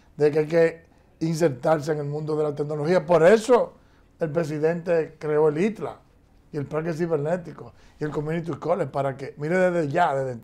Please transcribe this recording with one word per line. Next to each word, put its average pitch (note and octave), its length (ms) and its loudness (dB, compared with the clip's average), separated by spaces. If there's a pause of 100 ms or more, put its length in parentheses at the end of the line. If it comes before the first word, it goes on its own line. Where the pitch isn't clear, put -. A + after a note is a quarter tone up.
(160)
de D3 160 4
que D#3 80 2
hay D3+ 60 0
que E3 400 2 (340)
insertarse D#3+ 720 0
en D3+ 60 -2
el C#3+ 80 -6
mundo D3+ 300 -4
de D#3 60 0
la D3 120 -2
tecnología. D3+ 520 0
Por E3 160 6
eso G#3+ 520 6 (440)
el E3 120 -4
presidente E3 880 -2
creó D3+ 300 2
el D3 100 0
itla E3+ 420 -4 (520)
y D#3 40 -10
el C#3 100 -4
Parque D#3+ 260 -4
Cibernético D#3+ 800 -4 (280)
y D3+ 40 -2
el D3+ 60 -4
Community D#3 420 -4
College, D3+ 380 -2
para C3+ 260 -4
que, C3 220 -12
mire, D#3 180 -2 (140)
desde E3+ 200 0
ya, D#3 240 2
desde, C3 300 -4